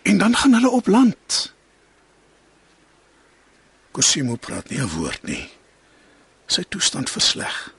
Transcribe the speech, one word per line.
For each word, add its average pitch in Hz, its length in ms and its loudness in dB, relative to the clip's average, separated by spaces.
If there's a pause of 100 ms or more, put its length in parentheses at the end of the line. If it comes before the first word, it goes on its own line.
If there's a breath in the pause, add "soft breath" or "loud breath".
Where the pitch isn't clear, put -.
En 208 160 2
dan 220 180 4
gaan 269 180 4
hulle 240 160 4
op 240 180 0
land." - 640 2 (2500)
Cosimo 127 440 -2
praat - 340 -12
nie 147 100 -6
'n 120 100 -4
woord 80 340 -6
nie. - 260 -8 (960 soft breath)
Sy - 240 -4
toestand - 400 -4
versleg. - 680 -4